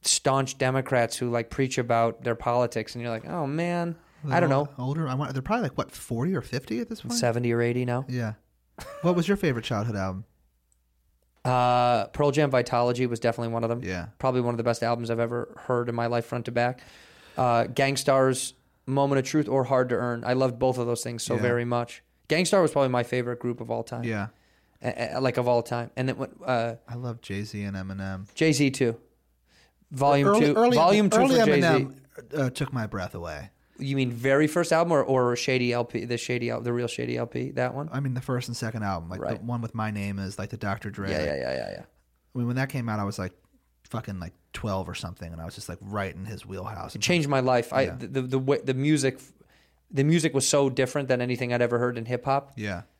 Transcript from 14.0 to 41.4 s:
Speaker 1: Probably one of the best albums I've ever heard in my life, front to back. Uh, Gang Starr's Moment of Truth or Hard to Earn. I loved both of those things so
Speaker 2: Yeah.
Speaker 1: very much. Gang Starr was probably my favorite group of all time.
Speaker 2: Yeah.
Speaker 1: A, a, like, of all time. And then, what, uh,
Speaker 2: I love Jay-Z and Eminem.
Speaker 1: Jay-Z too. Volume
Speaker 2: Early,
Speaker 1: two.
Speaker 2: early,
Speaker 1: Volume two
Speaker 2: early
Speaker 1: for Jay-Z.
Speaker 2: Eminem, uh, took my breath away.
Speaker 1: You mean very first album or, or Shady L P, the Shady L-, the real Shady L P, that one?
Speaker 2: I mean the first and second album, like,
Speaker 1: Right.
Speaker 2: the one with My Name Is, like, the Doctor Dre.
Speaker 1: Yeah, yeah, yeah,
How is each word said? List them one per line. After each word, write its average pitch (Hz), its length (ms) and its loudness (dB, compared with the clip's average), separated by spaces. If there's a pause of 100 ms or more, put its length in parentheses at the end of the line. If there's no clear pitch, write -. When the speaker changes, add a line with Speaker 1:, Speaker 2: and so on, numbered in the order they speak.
Speaker 1:
Probably 127 220 0
one 120 140 0
of 113 40 -4
the 113 60 -2
best 117 180 0
albums 117 280 0
I've 117 100 0
ever 117 340 -4 (120)
heard 120 220 0
in 117 60 -2
my 117 120 -2
life, 120 200 -2
front 120 200 -6
to 120 60 -6
back. 120 280 0 (560)
Uh, 120 280 4
Gang 135 320 0
Starr's 131 580 2 (320)
Moment 139 340 2
of 131 40 0
Truth 147 240 0
or 135 160 2
Hard 127 260 2
to - 40 0
Earn. 120 320 -2
I 123 80 2
loved 127 240 2
both 127 200 2
of 120 80 -2
those 120 160 -2
things 117 200 -8
so 120 140 -2
Speaker 2:
Yeah. 117 60 0
Speaker 1:
very 120 220 2
much. 120 380 -4 (260)
Gang 165 160 2
Starr 185 180 4
was 156 100 4
probably 135 180 4
my 123 120 2
favorite 120 360 -2
group 120 220 -4
of 117 100 -8
all 117 120 -2
time. 120 220 -8
Speaker 2:
Yeah. 110 240 -2 (540)
Speaker 1:
A, 117 320 -4
a, 120 60 -4
like, 131 180 0
of 123 100 2
all 120 140 4
time. 120 340 -6
And 131 120 -2
then, 127 100 -2
what, 131 140 -8 (120)
uh, 117 300 0 (140)
Speaker 2:
I 123 80 -10
love 120 260 -8
Jay-Z 104 400 -8
and 98 140 -6
Eminem. 95 580 -8
Speaker 1:
Jay-Z 147 380 4
too. 117 240 0 (920)
Volume 143 380 4
Speaker 2:
Early, 208 180 6
Speaker 1:
two. 147 80 4
Speaker 2:
early, 240 220 6
Speaker 1:
Volume 208 320 6
two 214 100 4
Speaker 2:
early 254 220 6
Speaker 1:
for 220 60 6
Jay-Z. 143 200 6
Speaker 2:
Eminem, 135 280 2 (420)
uh, 135 140 0
took 127 220 -4
my 117 140 -2
breath 98 280 -6
away. 85 360 -10 (300)
Speaker 1:
You 139 160 -4
mean 127 140 0
very 135 380 4
first 165 240 0
album 170 200 4
or, 143 120 4
or 127 320 2
Shady 123 360 0
L 120 120 0
P, 117 200 -6
the 120 140 -2
Shady 120 320 -4
L-, 117 100 -4
the 120 120 -2
real 120 160 -2
Shady 120 280 -4
L 120 100 -4
P, 123 260 -6
that 127 220 -4
one? 143 180 -8
Speaker 2:
I 131 80 -4
mean 131 140 -2
the 127 60 -6
first 127 280 -4
and 120 80 -8
second 110 260 -6
album, 90 260 -4
like, 90 120 -10
Speaker 1:
Right. - 180 -4
Speaker 2:
the - 60 -14
one 120 180 -4
with 110 120 -8
My 110 180 -4
Name 101 260 -6
Is, 95 200 -6
like, 101 120 -8
the 117 60 -8
Doctor 101 340 -6
Dre. 98 220 -6
Speaker 1:
Yeah, 76 120 0
yeah, 71 120 -2
yeah, 65 160 -4